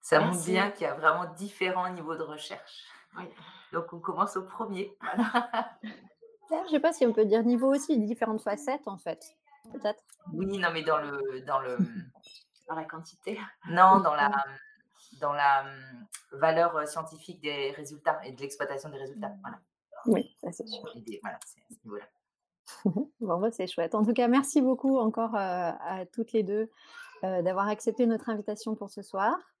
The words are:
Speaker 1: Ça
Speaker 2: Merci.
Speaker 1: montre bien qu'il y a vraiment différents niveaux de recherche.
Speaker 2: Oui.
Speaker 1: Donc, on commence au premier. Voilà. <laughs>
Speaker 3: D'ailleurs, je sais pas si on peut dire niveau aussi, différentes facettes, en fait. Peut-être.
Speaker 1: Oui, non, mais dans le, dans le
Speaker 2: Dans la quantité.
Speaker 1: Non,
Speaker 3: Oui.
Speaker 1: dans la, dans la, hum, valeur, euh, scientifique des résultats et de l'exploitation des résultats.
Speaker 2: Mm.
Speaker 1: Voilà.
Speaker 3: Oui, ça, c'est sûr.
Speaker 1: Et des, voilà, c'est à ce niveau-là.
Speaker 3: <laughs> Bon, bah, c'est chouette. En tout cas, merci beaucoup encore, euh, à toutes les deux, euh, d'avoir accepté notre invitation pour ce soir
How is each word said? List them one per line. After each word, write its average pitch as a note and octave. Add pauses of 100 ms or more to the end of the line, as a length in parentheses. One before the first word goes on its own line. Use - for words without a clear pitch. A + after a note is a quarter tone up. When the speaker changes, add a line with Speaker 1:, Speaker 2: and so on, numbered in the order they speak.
Speaker 1:
Ça D#3
Speaker 2:
Merci. E3
Speaker 1:
montre D#3+
bien G3
qu'il E3+
y D3
a C#3+
vraiment D#3+
différents F#3
niveaux E3
de D#3
recherche. - (320)
Speaker 2:
Oui. F3+ (480)
Speaker 1:
Donc, E3
on E3+
commence F#3+
au F#3+
premier. G3+
Voilà. A#3 (320)
<laughs> -
Speaker 3:
D'ailleurs, D#4+
je D#4+
sais D4+
pas D#4+
si C#4
on A#3
peut A3
dire A3
niveau B3
aussi, C#4
différentes G#3+
facettes, G#3+
en G3
fait. - (360)
Peut-être. - (320)
Speaker 1:
Oui, G3
non, F3+
mais D#3+
dans D#3
le, C#3
dans C3+
le B2+ (920)
Speaker 2:
Dans E3
la D#3+
quantité. E3+ (320)
Speaker 1:
Non, F#3
Speaker 3:
Oui. F#3+
Speaker 1:
dans D3+
la, C#3+ (920)
dans D3
la, C#3
hum, C3 (340)
valeur, E3
euh, D3+
scientifique D#3+
des C#3+
résultats D3+
et C3+
de B2+
l'exploitation C#3
des C#3
résultats. C3+
Speaker 2:
Mm. -
Speaker 1:
Voilà. - (460)
Speaker 3:
Oui, G3+
ça, F3
c'est A3
sûr. G#3+
Speaker 1:
Et A#2+
des, -
voilà, A2+
c'est -
à -
ce -
niveau-là. G#2 (640)
Speaker 3:
<laughs> G#3
Bon, F3+
bah, A3
c'est F#3
chouette. -
En G#3+
tout A3+
cas, A#3+
merci C4+
beaucoup C4
encore, A3+
euh, F3+ (100)
à F#3
toutes -
les A3
deux, G#3 (560)
euh, F#3
d'avoir F#3
accepté G#3+
notre A3+
invitation G#3+
pour G3+
ce -
soir G3+ (240)